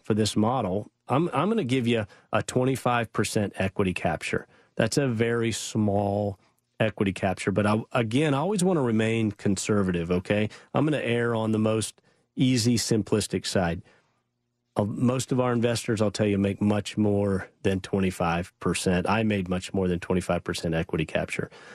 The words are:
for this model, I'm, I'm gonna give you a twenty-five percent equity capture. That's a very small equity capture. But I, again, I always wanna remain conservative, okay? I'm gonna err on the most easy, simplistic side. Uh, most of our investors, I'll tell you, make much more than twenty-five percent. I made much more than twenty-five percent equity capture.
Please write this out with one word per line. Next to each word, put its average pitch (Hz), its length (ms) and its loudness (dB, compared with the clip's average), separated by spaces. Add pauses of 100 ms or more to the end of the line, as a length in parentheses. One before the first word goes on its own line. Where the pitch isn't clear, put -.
for - 100 -2
this 107 220 2
model, 107 560 0 (160)
I'm, 170 240 2
I'm 151 160 0
gonna 220 160 0
give 123 240 0
you 113 180 2 (260)
a 104 120 0
twenty-five 123 680 0
percent 104 440 0
equity 95 360 0
capture. - 540 -4 (300)
That's 113 200 0
a 143 120 2
very 117 420 0
small 101 880 -2 (400)
equity 107 340 0
capture. 95 380 -2
But 98 160 0
I, 107 160 2 (100)
again, 131 420 0
I 135 40 0
always 180 240 -2
wanna 180 200 2
remain 113 500 2
conservative, 92 800 0
okay? 104 380 0 (260)
I'm 135 100 2
gonna 151 140 0
err 117 360 -2
on 110 180 0
the 107 60 2
most 110 420 -2 (340)
easy, 123 420 2
simplistic 104 680 0
side. 87 360 0 (920)
Uh, 110 80 0
most 123 480 -2
of 127 80 2
our 123 140 2
investors, 117 480 0
I'll 104 80 2
tell 107 160 0
you, 101 100 2
make 98 240 0
much 104 380 0
more 101 500 0 (140)
than 95 180 0
twenty-five 90 800 -2
percent. 90 480 0
I 107 140 2
made 101 260 0
much 92 240 -4
more 95 160 0
than 87 120 0
twenty-five 87 440 -2
percent 85 300 -4
equity - 320 -2
capture. - 420 -4 (260)